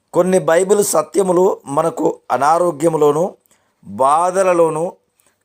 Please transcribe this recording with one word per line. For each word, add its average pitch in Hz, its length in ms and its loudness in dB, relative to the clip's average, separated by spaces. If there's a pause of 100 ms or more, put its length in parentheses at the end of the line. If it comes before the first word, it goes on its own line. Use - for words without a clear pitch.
(140)
కొన్ని 180 260 2
బైబిల్ 185 440 2
సత్యములు 180 840 0
మనకు 151 540 -4 (120)
అనారోగ్యములోను, 156 1040 0 (480)
బాధలలోను, 165 1080 0 (520)